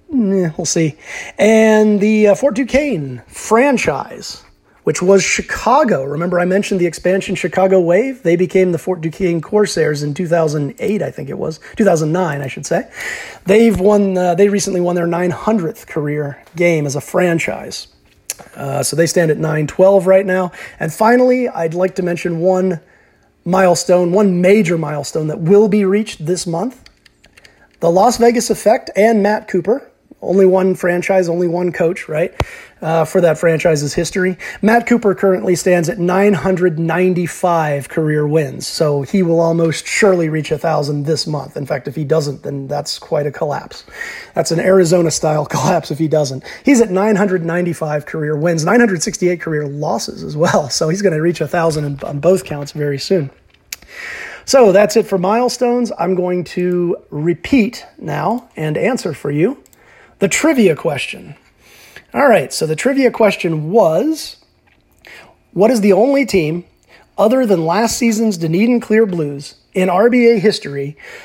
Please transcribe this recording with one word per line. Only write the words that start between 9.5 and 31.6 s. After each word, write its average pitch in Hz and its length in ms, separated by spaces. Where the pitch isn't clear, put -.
in 147 140
two 185 100
thousand 156 540
eight, 202 240
I 135 80
think 135 180
it - 80
was. 156 220
Two 220 100
thousand 160 260
nine, 160 300
I 139 60
should 143 180
say. 175 240
They've 214 340
won, 196 380
uh, 180 160
they 202 160
recently 196 320
won 175 140
their 175 100
nine 170 240
hundredth 180 560
career 147 580
game 165 320
as 135 80
a 143 60
franchise. - 840
Uh, 139 260
so 135 140
they 165 100
stand 165 240
at 147 80
nine 151 300
twelve 190 400
right 190 180
now. 185 280
And 156 120
finally, 247 580
I'd 165 260
like 185 200
to 196 60
mention 175 380
one 185 400
milestone, 180 680
one 185 300
major 180 360
milestone 151 500
that 151 120
will 202 280
be 202 180
reached 202 400
this 175 220
month. 180 420
The 170 120
Las 202 260
Vegas 233 320
Effect 226 460
and 214 260
Matt 214 260
Cooper, 196 440
only 190 240
one 185 280
franchise, 180 560
only 175 180
one 175 240